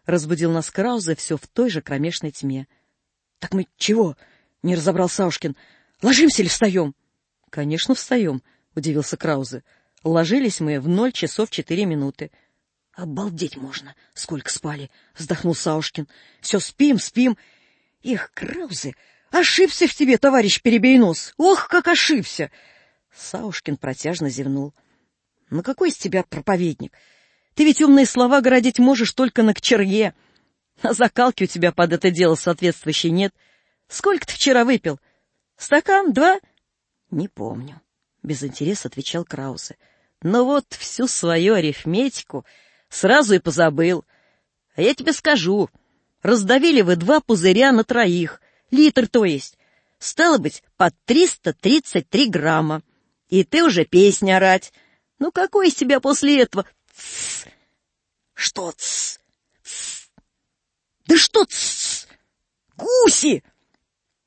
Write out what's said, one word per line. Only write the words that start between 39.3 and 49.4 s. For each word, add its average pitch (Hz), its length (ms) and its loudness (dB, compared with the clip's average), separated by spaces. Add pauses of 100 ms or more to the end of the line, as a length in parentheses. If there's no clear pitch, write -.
Но 220 220 0
вот 277 260 0
всю - 360 -6
свою 175 480 0
арифметику 165 920 -4 (420)
сразу 214 460 2
и 180 40 4
позабыл. 165 680 0 (680)
А 147 80 -4
я 247 120 2
тебе 285 180 -2
скажу, 196 560 0 (540)
раздавили 247 580 4
вы 180 160 2
два 214 240 2
пузыря 208 520 4
на 226 120 4
троих, 180 560 -2 (300)
литр, 262 380 4
то 226 160 2
есть. 147 340 -4 (400)